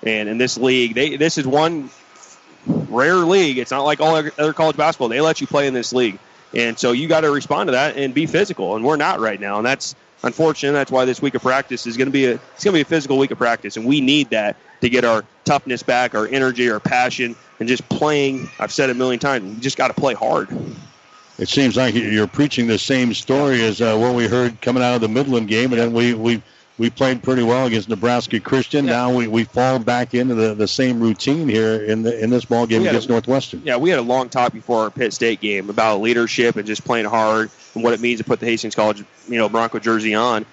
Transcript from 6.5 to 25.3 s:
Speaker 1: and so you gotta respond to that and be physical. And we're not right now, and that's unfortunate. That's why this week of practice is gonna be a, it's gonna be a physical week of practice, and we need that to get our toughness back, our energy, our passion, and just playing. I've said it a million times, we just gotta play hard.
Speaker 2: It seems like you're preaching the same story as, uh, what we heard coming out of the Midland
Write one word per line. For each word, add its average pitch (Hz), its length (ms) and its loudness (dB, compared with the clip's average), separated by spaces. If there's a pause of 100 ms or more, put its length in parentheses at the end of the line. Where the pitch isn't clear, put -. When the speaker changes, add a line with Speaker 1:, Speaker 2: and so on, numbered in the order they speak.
Speaker 1:
and 117 240 -2
so 120 140 2
you 135 140 -2
gotta 160 240 2
respond 147 380 -2
to 135 40 0
that 135 260 0
and 135 160 -4
be 160 100 2
physical. 98 520 -2
And 113 80 -4
we're 151 120 2
not 160 240 0
right 107 200 -2
now, 101 180 -4
and 110 80 0
that's - 280 -2 (280)
unfortunate. 143 500 0
That's 139 180 0
why 131 140 2
this 127 160 -2
week 139 140 -2
of 123 80 -4
practice 127 440 -2
is 117 120 -6
gonna 131 120 0
be 135 140 2
a, 123 160 0 (140)
it's - 100 -12
gonna 196 120 4
be 151 40 4
a 139 60 0
physical 139 320 0
week 139 120 2
of 110 60 -6
practice, 117 400 -2
and 110 80 -8
we 143 160 2
need 135 300 2
that 107 260 -2 (240)
to 123 80 2
get 120 160 2
our 113 180 2 (220)
toughness 139 380 -2
back, 123 320 0
our 107 140 0
energy, 123 420 0
our 107 100 -2
passion, 123 560 -2 (240)
and 113 80 -4
just 123 220 -2
playing. 139 580 0 (100)
I've 107 140 -4
said 135 160 2
it 127 40 0
a - 20 -2
million 127 260 0
times, 117 340 -2
we 113 60 -12
just 131 160 -4
gotta 131 160 0
play 127 220 0
hard. 113 340 -2 (880)
Speaker 2:
It - 120 -4
seems 127 280 2
like 123 200 2
you're 107 320 0
preaching 139 400 0
the 107 100 2
same 127 340 0
story 135 520 0
as, 110 160 0
uh, 113 180 2
what 123 160 2
we 120 140 0
heard 120 340 -2
coming 123 220 0
out 123 100 2
of 120 60 0
the 110 80 0
Midland 120 400 0